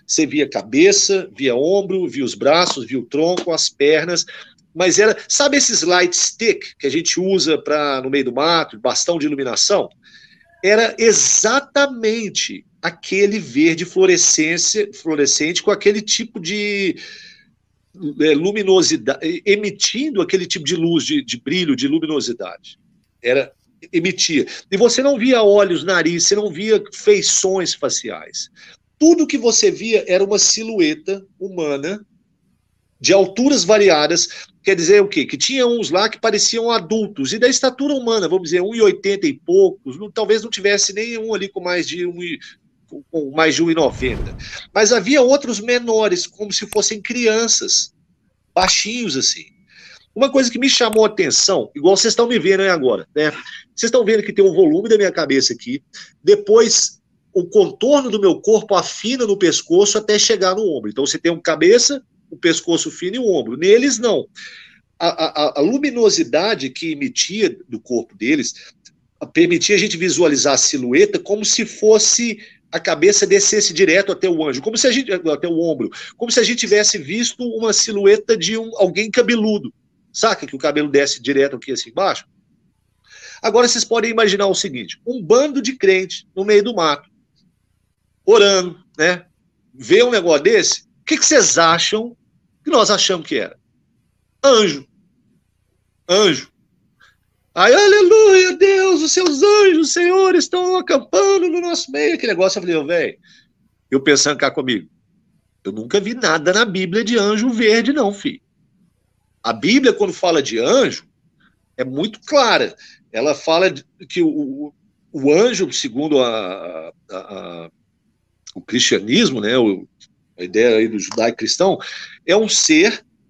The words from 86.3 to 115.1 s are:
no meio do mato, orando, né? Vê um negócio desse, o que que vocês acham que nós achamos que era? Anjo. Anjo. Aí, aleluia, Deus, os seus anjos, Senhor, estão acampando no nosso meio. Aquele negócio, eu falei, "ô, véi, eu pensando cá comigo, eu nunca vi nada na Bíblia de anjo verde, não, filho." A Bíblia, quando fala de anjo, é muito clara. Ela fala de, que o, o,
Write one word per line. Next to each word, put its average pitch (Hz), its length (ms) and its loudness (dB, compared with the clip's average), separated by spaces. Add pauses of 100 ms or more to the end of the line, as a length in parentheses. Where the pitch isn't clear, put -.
no 190 100 -6
meio 208 180 4
do 226 120 -4
mato, 160 340 -2 (1160)
orando, 196 540 4 (200)
né? 175 260 0 (480)
Vê 156 300 2
um 247 80 2
negócio 170 320 2
desse, 208 400 0
o - 240 -20
que 311 100 0
que - 80 -2
vocês 247 340 2
acham 170 580 0 (460)
que 294 80 -8
nós 220 200 2
achamos 180 360 -2
que 139 120 -4
era? 95 180 -8 (880)
Anjo. 202 420 4 (1200)
Anjo. 180 420 2 (1040)
Aí, 196 180 6
aleluia, 392 840 6
Deus, 381 460 4
os 311 100 -2
seus 320 300 0
anjos, 381 500 4
Senhor, 370 420 2
estão 359 420 0
acampando 359 720 0
no 339 120 -2
nosso 339 300 -6
meio. 294 240 0
Aquele 240 180 -4
negócio, 185 260 0
eu 185 40 -8
falei, 175 140 -2
"ô, 151 80 -2
véi, 151 340 -4 (720)
eu 131 100 2
pensando 139 380 2
cá 135 120 -2
comigo, 131 380 -6 (760)
eu - 80 -8
nunca 196 280 -4
vi 214 140 -8
nada 165 380 -2
na 214 120 0
Bíblia 185 380 -4
de 226 160 -2
anjo 208 320 0
verde, 226 420 0
não, 233 200 -2
filho." - 280 -10 (1040)
A 117 120 -4
Bíblia, 214 380 2
quando 190 200 -2
fala 165 300 0
de 113 160 -6
anjo, 196 500 0 (680)
é 131 60 -8
muito 143 380 -8
clara. 196 560 2 (340)
Ela 135 240 -2
fala 170 360 0
de, 139 140 -12 (240)
que 180 140 -2
o, 160 60 2
o, 143 460 -6 (360)